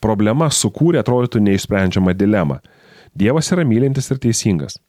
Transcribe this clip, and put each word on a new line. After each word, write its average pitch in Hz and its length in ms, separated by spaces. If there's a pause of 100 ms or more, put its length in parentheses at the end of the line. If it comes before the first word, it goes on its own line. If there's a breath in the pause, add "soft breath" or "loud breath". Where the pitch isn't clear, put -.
problema 110 480
sukūrė, 156 540
atrodytų, 123 420
neišsprendžiamą 95 720
dilemą. 98 420 (560 soft breath)
Dievas 131 380
yra 175 140
mylintis 131 440
ir 131 120
teisingas. 98 640